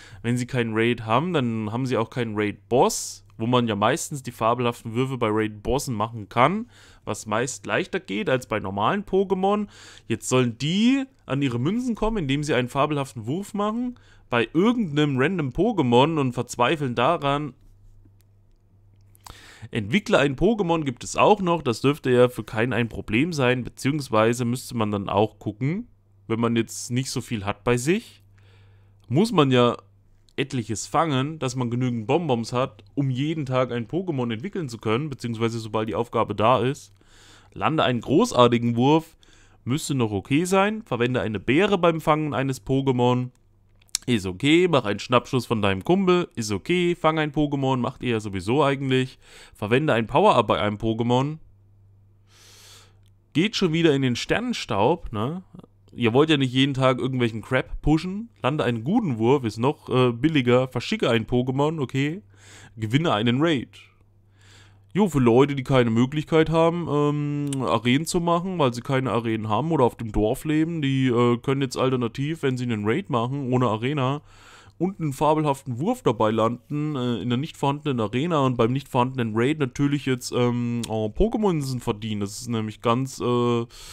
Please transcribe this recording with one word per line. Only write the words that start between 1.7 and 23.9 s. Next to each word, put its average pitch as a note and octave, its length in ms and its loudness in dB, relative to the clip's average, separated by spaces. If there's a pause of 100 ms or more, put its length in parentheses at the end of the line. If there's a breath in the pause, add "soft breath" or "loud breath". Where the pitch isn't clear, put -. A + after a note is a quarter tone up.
haben B2+ 140 -4
sie B2 100 -2
auch A2+ 140 -2
keinen A2+ 260 -6
Raid-Boss, A2+ 880 0 (120)
wo A2 100 -6
man B2 220 2
ja G#2 80 0
meistens C3 480 -2
die A#2+ 80 -10
fabelhaften A#2+ 640 -2
Würfe C3 240 -2
bei A#2 120 0
Raid-Bossen A2 640 -2
machen G#2+ 340 -6
kann, F3+ 400 0 (360 soft breath)
was G#2+ 220 -8
meist A2+ 400 -2
leichter D#3 340 -2
geht G3 280 -6
als C3 200 0
bei A2 100 -2
normalen G#2+ 460 -2
Pokémon. G3 640 0 (400 loud breath)
Jetzt A2+ 200 -4
sollen B2+ 300 2
die A3+ 460 2 (220)
an C#3 140 -4
ihre A#2+ 200 -2
Münzen A3+ 340 -2
kommen, A3 220 -2
indem D3 260 -2
sie D3 120 -2
einen B2 140 0
fabelhaften C#3 580 -2
Wurf F3 280 -6
machen A3+ 460 -4 (300 soft breath)
bei A#2 220 2
irgendeinem D#3 640 2
random D3+ 340 0
Pokémon D#3 680 2
und C3 140 0
verzweifeln B2 640 -2
daran. C#3+ 580 0 (2250 loud breath)
Entwickler C#3+ 480 0
ein C#3 180 2
Pokémon E3 480 0
gibt C3 200 -6
es - 120 -10
auch F#3+ 240 4
noch, E3+ 220 0
das B2 180 -2
dürfte C#3 300 0
ja B2 180 6
für A#2 160 -8
keinen B2 300 -2
ein A#2 160 -2
Problem B2 420 -2
sein, B2+ 320 0
beziehungsweise B2 800 0